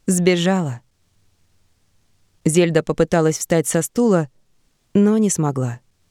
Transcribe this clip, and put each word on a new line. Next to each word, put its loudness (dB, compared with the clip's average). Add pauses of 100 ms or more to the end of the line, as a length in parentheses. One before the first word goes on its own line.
Сбежала. 0 (1600)
Зельда 2
попыталась 0
встать -2
со -2
стула, 0 (640)
но 4
не 2
смогла. -4 (320)